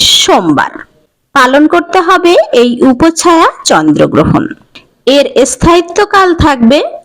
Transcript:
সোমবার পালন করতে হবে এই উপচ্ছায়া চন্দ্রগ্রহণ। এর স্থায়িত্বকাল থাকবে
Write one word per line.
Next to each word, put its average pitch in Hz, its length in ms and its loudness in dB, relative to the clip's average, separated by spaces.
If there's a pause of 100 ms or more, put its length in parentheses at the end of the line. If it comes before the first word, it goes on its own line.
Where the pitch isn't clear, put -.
(160)
সোমবার 180 560 0 (600)
পালন 269 320 2
করতে 339 340 0
হবে 349 320 0 (200)
এই 247 180 2 (120)
উপচ্ছায়া 330 680 0 (180)
চন্দ্রগ্রহণ। - 800 0 (600)
এর 269 200 2 (200)
স্থায়িত্বকাল 359 840 0 (100)
থাকবে 277 400 2 (260)